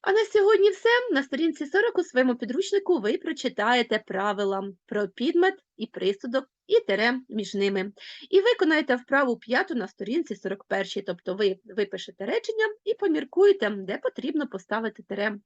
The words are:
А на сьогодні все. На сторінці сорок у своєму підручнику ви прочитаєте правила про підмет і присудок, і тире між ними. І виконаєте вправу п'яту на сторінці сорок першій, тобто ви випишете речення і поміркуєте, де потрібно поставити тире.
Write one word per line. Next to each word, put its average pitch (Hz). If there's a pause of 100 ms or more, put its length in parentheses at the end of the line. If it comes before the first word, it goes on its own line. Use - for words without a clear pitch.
А 392
на 427
сьогодні 403
все. 381 (220)
На 277
сторінці 302
сорок 403
у 359
своєму 254
підручнику 359
ви 214
прочитаєте 240
правила 196 (140)
про 208
підмет 339 (220)
і 220
присудок, 233 (220)
і 440
тире 226
між 208
ними. 196 (380)
І 392
виконаєте 320
вправу 254
п'яту 277
на 208
сторінці 226
сорок 190
першій, 196
тобто 185
ви 190
випишете 202
речення 440 (200)
і 440
поміркуєте, 349
де 196
потрібно 294
поставити 214
тире. 202